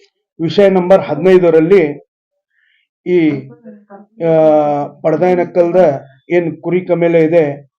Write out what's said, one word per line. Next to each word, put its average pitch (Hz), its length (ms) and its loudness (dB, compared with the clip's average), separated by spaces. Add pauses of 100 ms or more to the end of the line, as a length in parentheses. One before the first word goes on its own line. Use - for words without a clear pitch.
(420)
ವಿಷಯ 196 280 0
ನಂಬರ್ 185 320 2
ಹದಿನೈದರಲ್ಲಿ 165 1000 2 (1040)
ಈ, 151 420 -2 (760)
ಆ, 165 80 0 (720)
ಪಡದಾಯನಕ್ಕಲ್ದ 175 720 -2 (540)
ಏನ್ 170 320 -4
ಕುರಿ 175 240 -4
ಕಮೇಲೆ 170 380 0
ಇದೆ 151 560 -2